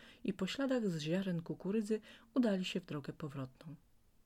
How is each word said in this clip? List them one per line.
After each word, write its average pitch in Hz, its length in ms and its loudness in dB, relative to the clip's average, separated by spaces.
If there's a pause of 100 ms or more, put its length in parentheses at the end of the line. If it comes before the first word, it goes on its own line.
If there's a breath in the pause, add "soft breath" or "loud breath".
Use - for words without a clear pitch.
(240 loud breath)
i - 100 0
po 185 140 0
śladach 254 400 2
z 165 120 0
ziaren 170 420 0
kukurydzy 208 600 0 (320 loud breath)
udali 202 320 4
się - 140 -2
w 170 60 -6
drogę 147 280 -6
powrotną. 143 600 -8 (500)